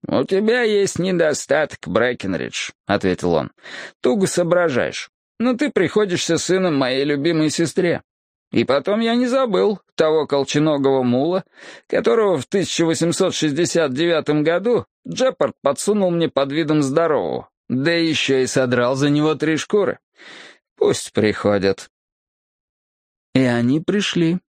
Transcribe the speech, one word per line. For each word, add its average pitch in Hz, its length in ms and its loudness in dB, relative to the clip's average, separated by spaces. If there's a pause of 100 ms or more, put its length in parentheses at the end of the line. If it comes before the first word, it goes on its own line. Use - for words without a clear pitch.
"У 127 180 0
тебя 214 380 0
есть 208 360 0
недостаток, 156 880 -2
Брэкенридж", — 95 840 -4 (160)
ответил 92 480 0
он. 73 180 -2 (480)
"Туго 214 260 2
соображаешь, 165 840 0 (280)
но 247 160 0
ты 294 160 -2
приходишься 180 680 0
сыном 180 380 0
моей 135 280 0
любимой 151 460 0
сестре. 165 520 0 (500)
И 117 120 2
потом 143 360 0
я 226 160 0
не 247 100 0
забыл 214 540 0 (160)
того 156 300 2
колченогого 139 760 2
мула, 139 420 0 (440)
которого 220 500 2
в 123 80 -6
тысяча 170 380 0
восемьсот 165 500 0
шестьдесят 156 580 0
девятом 151 520 0
году 185 420 0 (200)
Джепард 170 560 -2
подсунул 185 480 0
мне 165 180 0
под 139 240 -2
видом 151 300 2
здорового, 135 680 0 (180)
да 135 240 0
ещё 160 460 0
и 127 80 2
содрал 123 480 2
за 143 160 2
него 151 240 2
три 156 220 -2
шкуры. 190 420 0 (760)
Пусть - 360 -2
приходят". 101 760 0 (1400)
И 131 60 4
они 123 400 2
пришли, 180 580 -2 (140)